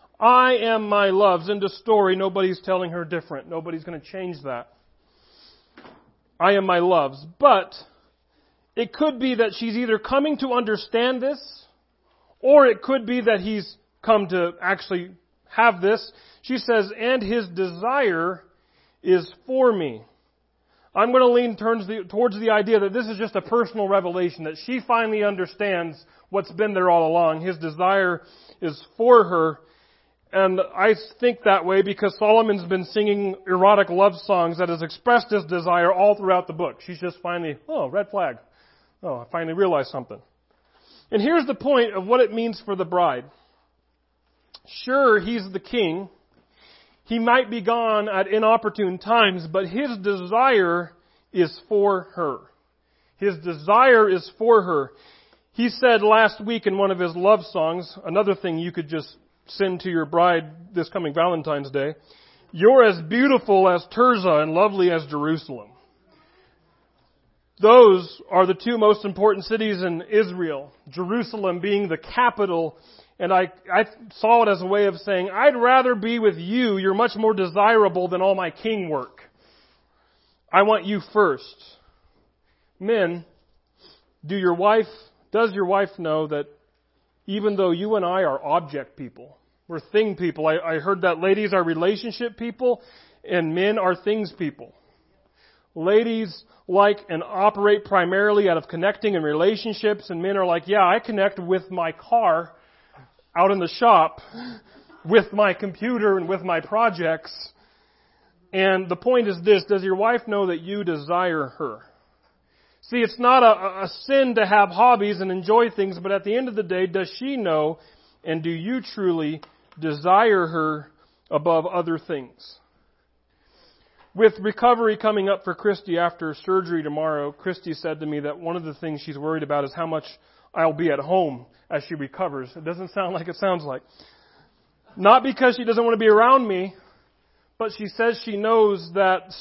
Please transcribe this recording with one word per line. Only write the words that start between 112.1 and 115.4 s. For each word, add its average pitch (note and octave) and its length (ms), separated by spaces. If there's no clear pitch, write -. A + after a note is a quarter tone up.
See, A#3+ 160
it's A3+ 200
not B3+ 240
a, F#3+ 420
a F3+ 40
sin C4+ 480
to A3 100
have G3+ 220
hobbies G#3 520
and F#3+ 120
enjoy G#3 380